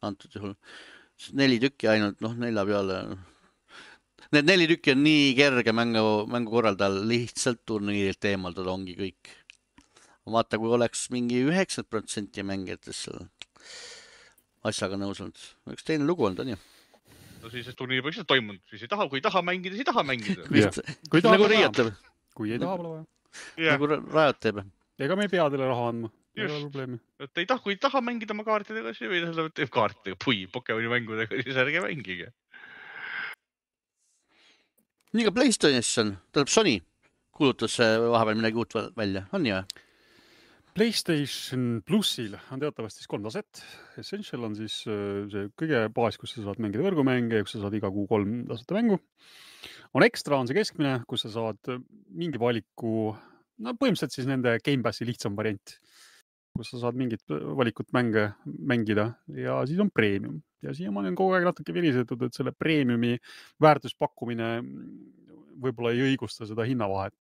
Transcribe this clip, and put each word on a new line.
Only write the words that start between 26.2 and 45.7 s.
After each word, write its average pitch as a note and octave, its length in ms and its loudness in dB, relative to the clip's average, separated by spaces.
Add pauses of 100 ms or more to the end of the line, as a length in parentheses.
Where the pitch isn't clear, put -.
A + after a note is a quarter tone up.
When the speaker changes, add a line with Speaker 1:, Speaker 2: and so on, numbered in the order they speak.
Speaker 3:
Ei G#3 80 -4
ole D3+ 80 -4
Speaker 2:
Just. D3 140 -6
Speaker 3:
probleemi. C3 320 -10 (260)
Speaker 2:
Et E3 160 -6
ei F#3 80 -4
taha, B3+ 160 0
kui G3+ 100 -2
ei F#3+ 60 -8
taha C4+ 240 2
mängida A3+ 320 -6
oma G#3+ 100 -8
kaartidega, A3 460 -4
siis A3+ 160 -8
või F3 160 0
tähendab, E3 300 -4
et D3+ 180 -4
kaartidega, G2+ 480 0
pui, G#2+ 220 0 (100)
Pokemoni A#2 400 -4
mängudega, A2 480 -2
siis C3 180 -4
ärge D3 240 2
mängige. F#2+ 460 -8 (2750)
Speaker 1:
Nii A3+ 100 2
ka G3 80 4
PlayStation, C#3+ 800 4 (220)
tähendab C#3+ 180 2
Sony F#3 240 6 (600)
kuulutas, B2 420 2
äh, A2 220 6
vahepeal A2+ 360 4
midagi A2+ 220 0
uut - 160 -6
vä-, A2 120 -2 (100)
välja. G2 240 -2 (100)
On G3 100 -2
nii A2 120 0
või? F#2+ 300 -8 (920)
Speaker 3:
PlayStation D3+ 840 0 (200)
Plusil C3 540 -2 (160)
on C3 100 -8
teatavasti A#2 380 -8
siis - 100 -18
kolm G#2+ 140 -4
taset. C#3 380 -10 (340)
Essential C3 500 -10
on G#2+ 80 -4
siis, G#2+ 300 -8
äh, G2+ 420 -4
see G2+ 220 -6 (100)
kõige D#3 220 2 (100)